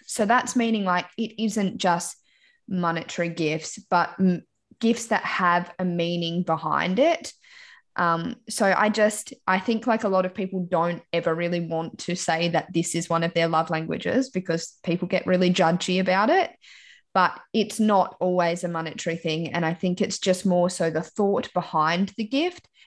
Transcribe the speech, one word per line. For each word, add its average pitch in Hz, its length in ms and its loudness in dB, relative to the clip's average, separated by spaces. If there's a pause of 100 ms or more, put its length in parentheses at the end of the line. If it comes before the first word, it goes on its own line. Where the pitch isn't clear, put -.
So - 220 -2
that's 247 280 2
meaning, 220 300 0
like, 180 220 0 (100)
it 220 260 -6
isn't 202 360 -2
just 175 360 0 (540)
monetary 170 640 -2
gifts, 156 480 -4 (100)
but 175 300 2
m-, 180 240 2 (380)
gifts 226 260 0
that - 180 -2
have 180 540 0
a 185 80 -4
meaning 175 560 -2
behind 160 560 0
it. 311 340 0 (640)
Um, 165 400 0 (120)
so 196 280 2
I 214 140 4
just, 214 440 0 (100)
I 190 140 2
think, 220 300 -2
like, 220 160 2
a 208 40 2
lot 190 160 2
of - 120 -6
people 185 340 -4
don't 170 320 0 (100)
ever 170 220 0
really 175 240 -2
want 165 420 -4
to 175 140 -4
say 170 360 0
that 165 220 -2
this 170 220 0
is 170 160 -4
one 165 140 2
of 165 100 -2
their 165 140 2
love 165 220 2
languages 165 600 -2
because 170 540 -4
people 185 240 -2
get - 180 0
really 180 260 4
judgy 180 480 2
about 190 300 2
it, 370 220 2 (600)
but 180 280 2 (120)
it's 220 280 0
not 208 400 4
always 175 420 0
a 175 60 -4
monetary 165 480 -6
thing. 160 360 -4
And 170 140 0
I 170 80 0
think 180 260 -2
it's - 200 -2
just 185 260 0
more 180 240 4
so 165 200 -2
the 160 120 -2
thought - 520 -2
behind 170 600 0
the 226 60 -4
gift. 285 460 -4 (180)